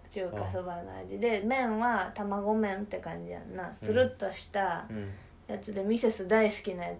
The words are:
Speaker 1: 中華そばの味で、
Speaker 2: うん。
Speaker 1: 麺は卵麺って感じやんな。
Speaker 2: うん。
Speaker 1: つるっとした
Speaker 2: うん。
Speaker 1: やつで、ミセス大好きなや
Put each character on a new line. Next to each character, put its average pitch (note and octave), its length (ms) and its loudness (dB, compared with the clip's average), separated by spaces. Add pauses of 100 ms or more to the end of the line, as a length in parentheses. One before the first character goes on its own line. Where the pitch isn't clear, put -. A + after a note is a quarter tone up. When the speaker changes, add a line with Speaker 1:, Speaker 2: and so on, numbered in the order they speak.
(120)
Speaker 1:
中 F#3 180 -2
華 G#2 220 -4
そ F#3 100 -2
ば F3+ 220 -4
の F#3+ 200 -10
味 F#3+ 140 -6
で、 A3 240 2
Speaker 2:
う G3+ 40 0
ん。 - 20 2
Speaker 1:
麺 A#3 320 2
は A3+ 340 2
卵 G3+ 400 0
麺 G3+ 280 2
っ - 20 -4
て G3 140 -6
感 E3+ 280 -8
じ F3 60 -8
や F3 80 -8
ん F#3 160 -12
な。 F3+ 140 -6
Speaker 2:
う - 20 -10
ん。 - 100 -12
Speaker 1:
つ G#3 100 0
る B3+ 220 6
っ - 40 -16
と F#3+ 160 -2
し - 180 -12
た F3+ 360 0
Speaker 2:
う A2 60 -8
ん。 G#2 160 -6 (380)
Speaker 1:
や G#3 100 -4
つ G#3 160 -8
で、 G3 80 -2
ミ G#3+ 160 4
セ A3+ 140 4
ス G3 160 -2
大 G#3+ 200 8
好 G#3 100 0
き F#3 180 -6
な F3 100 -6
や E3+ 140 -6